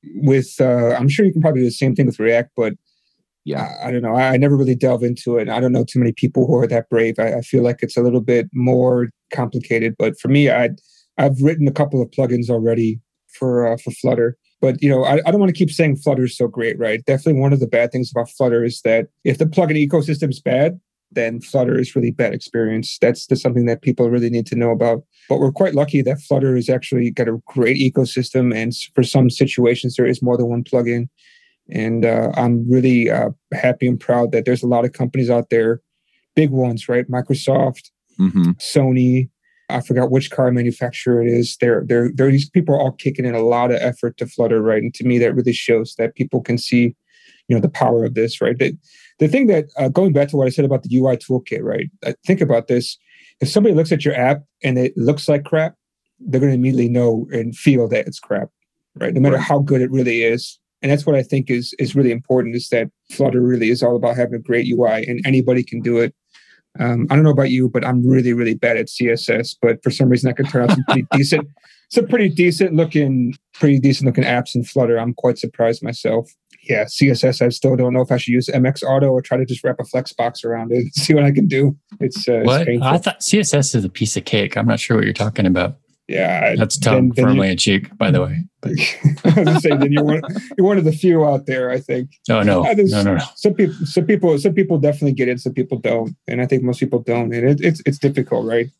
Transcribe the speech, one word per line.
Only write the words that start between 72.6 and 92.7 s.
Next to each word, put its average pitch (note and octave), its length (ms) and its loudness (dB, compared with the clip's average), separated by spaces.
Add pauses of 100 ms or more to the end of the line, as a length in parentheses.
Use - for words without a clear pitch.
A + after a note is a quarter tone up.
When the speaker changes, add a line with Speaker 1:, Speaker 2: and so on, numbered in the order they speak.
Speaker 1:
looking, C#3 580 0 (220)
pretty C#3+ 240 4
decent C3+ 260 0
looking B2+ 180 0
apps B2 320 -2
in A#2+ 80 -2
Flutter. A#2 340 0
I'm A#2 180 -4
quite A#2+ 240 -2
surprised A#2 440 -2
myself. A#2 480 -4 (320)
Yeah, G#2+ 240 -2
C - 220 2
S B2 140 0
S, B2+ 180 0
I B2 80 2
still C3 260 0
don't B2 160 0
know B2+ 100 0
if A#2+ 100 -2
I B2 60 0
should A#2+ 160 -2
use B2 160 0
M B2+ 180 2
X C3+ 160 -4
Auto C3+ 260 2
or B2+ 120 2
try C3 160 -4
to B2+ 80 0
just A#2+ 180 -8
wrap B2+ 160 -4
a B2 40 -6
flex B2+ 300 -6
box A#2+ 320 -6
around A#2 260 -4
it A#2+ 60 2
and B2 160 -2
<laughs> - 0 -
see D3+ 220 2
what C#3+ 80 4
I C#3+ 80 4
can D3 160 2
do. C#3 280 2 (240)
It's, B2 300 -6
uh, B2 120 2
it's A#2 40 0
Speaker 3:
What? D3 220 2
Speaker 1:
painful. A#2+ 200 0
Speaker 3:
I D#3 120 2
thought - 240 -6
C G3+ 160 2
S F#3 140 -2
S C#3+ 200 0
is A2+ 100 0
a G2 60 -4
piece - 260 -4
of F#2+ 100 -6
cake. G2+ 300 -2
I'm A2 120 0
not A2 120 0
sure - 160 -2
what G#2+ 100 2
you're G2 80 -2
talking G#2 340 0
about. F2+ 280 0 (320)
Speaker 1:
Yeah, F2+ 480 0
Speaker 3:
That's A2+ 240 0
Speaker 1:
then, - 140 2
Speaker 3:
tongue B2+ 160 4
Speaker 1:
then B2 160 2
Speaker 3:
firmly G2+ 220 2
Speaker 1:
you F#2+ 40 0
Speaker 3:
in F2+ 80 -4
cheek, F#2+ 400 -2
by G#2+ 100 0
the F2+ 140 2
way. G2 160 -4 (220)
But - 100 -6
Speaker 1:
<laughs> - 540 -2
I - 20 6
was D#3+ 80 6
gonna D#3+ 240 2
say, D3 180 2
then C#3+ 140 2
you're D3 120 2
one, D3+ 180 0 (360)
you're F#3 80 4
one G3+ 140 2
of E3 40 0
the D#3 80 2
few E3 320 2
out C#3 220 0
there, B2+ 240 -4
I B2+ 100 -2
think. C3 300 -6 (220)
Speaker 3:
Oh, A2 100 2
no. G2 240 2
Speaker 1:
Uh, A3+ 80 0